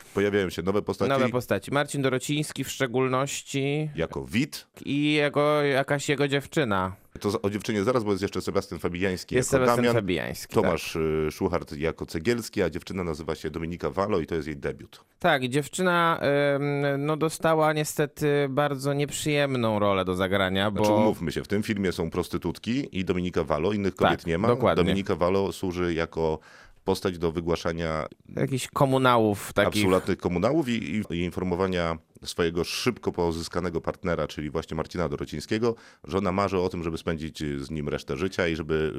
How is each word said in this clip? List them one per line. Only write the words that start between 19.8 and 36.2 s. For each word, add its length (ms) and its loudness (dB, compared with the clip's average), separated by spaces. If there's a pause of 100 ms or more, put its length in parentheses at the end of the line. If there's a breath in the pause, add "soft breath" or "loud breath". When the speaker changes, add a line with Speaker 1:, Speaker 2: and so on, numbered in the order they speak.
Speaker 2:
do 100 0
zagrania, 560 2
bo 140 0
Speaker 1:
Znaczy, 160 6
umówmy 300 2
się, 120 -4
w 40 -12
tym 160 0
filmie 280 0
są 180 -2
prostytutki 920 -4
i 60 -2
Dominika 380 0
Walo, 300 0
innych 220 0
kobiet 240 4
Speaker 2:
Tak, 80 -8
Speaker 1:
nie 100 2
ma. 100 2
Speaker 2:
dokładnie. 360 4
Speaker 1:
Dominika 320 0
Walo 360 2
służy 420 -2
jako 460 0 (440 loud breath)
postać 340 0
do 140 0
wygłaszania 760 -2 (300)
Speaker 2:
Jakichś 320 -2
komunałów 840 4
takich. 140 6 (160)
Speaker 1:
absolutnych 340 4
komunałów 520 0
i, 260 -2
i, 80 0 (140)
i 60 0
informowania 760 0 (260)
swojego 400 0
szybko 480 -2
pozyskanego 680 -2
partnera, 460 -2
czyli 220 -6
właśnie 280 -6
Marcina 320 -2
Dorocińskiego, 640 -2 (280 loud breath)
że 140 -2
ona 140 0